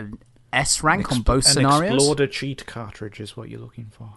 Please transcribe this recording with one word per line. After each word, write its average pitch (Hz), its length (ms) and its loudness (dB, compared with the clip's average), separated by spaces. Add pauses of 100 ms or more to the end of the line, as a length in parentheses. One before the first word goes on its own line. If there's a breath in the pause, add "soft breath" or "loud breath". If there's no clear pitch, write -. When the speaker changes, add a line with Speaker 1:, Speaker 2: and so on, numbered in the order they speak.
Speaker 1:
an 104 120 -12 (340)
S 127 300 0
rank 170 280 2
Speaker 2:
An 135 80 2
Speaker 1:
on 110 40 0
Speaker 2:
expl-, - 20 -12
Speaker 1:
both 127 220 4
Speaker 2:
an - 60 6
Speaker 1:
scenarios. 143 420 4
Speaker 2:
Exploder 143 340 4
cheat - 380 -8
cartridge 107 540 -12
is 104 160 -12
what 110 140 -12
you're 113 100 -12
looking 113 300 -16
for, 107 260 -18